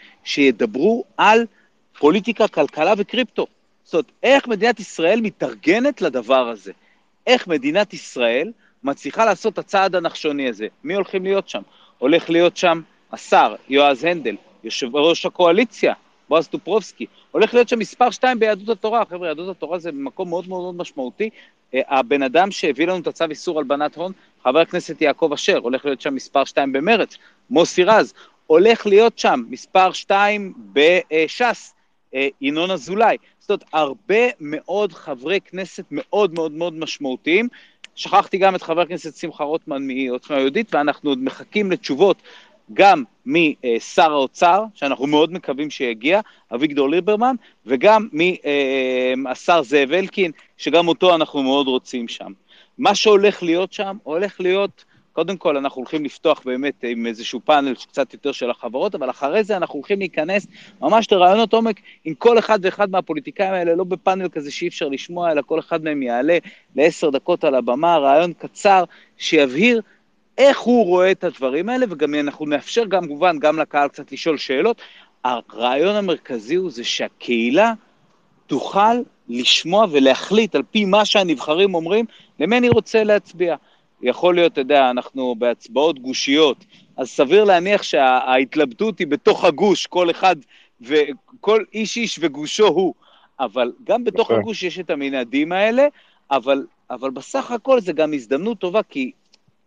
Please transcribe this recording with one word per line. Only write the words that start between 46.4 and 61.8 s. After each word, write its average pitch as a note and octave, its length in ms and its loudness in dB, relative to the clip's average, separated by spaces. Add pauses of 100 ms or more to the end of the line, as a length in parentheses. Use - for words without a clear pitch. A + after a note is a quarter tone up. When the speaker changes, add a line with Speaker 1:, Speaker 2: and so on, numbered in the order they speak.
Speaker 1:
אביגדור C#3 340 0
ליברמן, G#3+ 480 0 (300)
וגם G3+ 420 4 (1080)
מהשר C#3 460 0
זאב C3+ 300 2
אלקין, F#3 400 -2 (240)
שגם E3 320 2
אותו F3 260 4
אנחנו D3 280 -2
מאוד C3+ 240 0
רוצים B2+ 420 -6
שם. G2 240 -14 (460)
מה F3 160 2
שהולך G3+ 480 4
להיות F3+ 300 -2
שם, G3 300 -8
הולך F#3 380 -6
להיות... F#3+ 440 -4 (280)
קודם F3 240 -4
כל D#3 200 -2
אנחנו C3+ 240 -6
הולכים D3+ 240 -6
לפתוח C#3+ 400 -2
באמת C3 400 -6
עם A#2 220 -6
איזשהו A2+ 380 -10
פאנל C#3 300 0
שקצת - 380 -8
יותר C3+ 200 -8
של B2 180 -6
החברות, C3 440 -8
אבל C3+ 160 -6
אחרי D#3 340 -2
זה G3 120 -4
אנחנו D#3+ 180 -6
הולכים G3 240 -4
להיכנס F#3 480 -4 (340)
ממש G#3 320 2
לרעיונות G3 400 4
עומק A3+ 280 0 (240)